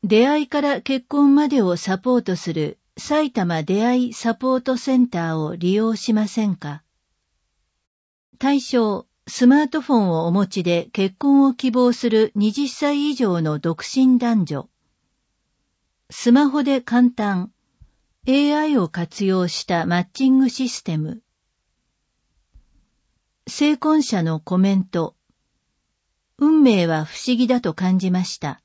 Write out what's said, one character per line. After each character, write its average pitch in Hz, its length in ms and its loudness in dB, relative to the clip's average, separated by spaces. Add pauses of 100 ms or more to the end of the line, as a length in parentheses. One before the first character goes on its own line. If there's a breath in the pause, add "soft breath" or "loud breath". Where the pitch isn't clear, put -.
出 220 240 4
会 302 160 0
い 269 60 -8
か 294 100 -2
ら 285 220 -2
結 269 260 -4
婚 285 280 4
ま 294 120 4
で 262 140 2
を 180 160 2
サ 190 220 -4
ポ 247 180 0
ー 233 40 0
ト 190 140 -4
す 170 180 -6
る 151 260 -6 (180)
埼 302 340 -2
玉 170 320 -2
出 196 220 -2
会 247 240 0
い 226 40 -16
サ 226 220 -4
ポ 262 220 -2
ー - 20 0
ト 254 160 -4
セ 262 220 -2
ン 247 100 4
タ 165 280 -4
ー - 20 -4
を 156 180 -6
利 175 180 -2
用 220 220 0
し - 160 -6
ま 214 160 0
せ 220 200 -4
ん 185 100 -2
か？ 147 260 -14 (1600)
対 277 200 0
象、 220 460 -2 (260)
ス - 140 0
マ 277 180 6
ー 294 60 -2
ト 320 100 -4
フ 277 140 -2
ォ - 40 4
ン 196 120 2
を 165 160 0
お 170 60 -2
持 190 160 0
ち 190 160 -6
で 170 280 -2
結 190 280 -4
婚 277 240 4
を 269 100 4
希 254 180 -2
望 247 220 2
す 240 160 -2
る 220 240 2
二 214 180 0
十 277 160 -4
歳 294 440 -2
以 - 20 -4
上 196 280 0
の 151 180 -2
独 165 240 -4
身 262 340 2
男 233 260 0
女。 143 260 -8 (1400)
ス - 220 0
マ 277 180 4
ホ 269 140 -2
で 262 180 0
簡 247 280 2
単、 202 420 -4 (760)
エ 285 280 2
ー 302 40 0
ア 302 80 -2
イ 294 120 0
を 175 120 0
活 170 360 -6
用 190 220 0
し - 180 -8
た 170 200 -2
マ 175 120 0
ッ 180 160 -2
チ 269 160 0
ン 262 100 4
グ 262 100 2
シ 254 180 -6
ス - 140 -10
テ 165 160 -6
ム。 156 240 -8 (2250)
成 294 300 0
婚 311 240 2
者 202 220 -2
の 160 160 -2
コ 180 180 -4
メ 196 180 4
ン 185 80 0
ト。 170 320 -6 (1200)
運 311 240 4
命 202 240 4
は 156 180 -2
不 - 100 -16 (120)
思 247 100 0
議 247 80 2
だ 247 160 0
と 165 140 -4
感 185 240 0
じ 185 100 -2
ま 185 140 0
し - 160 -10
た。 143 260 -10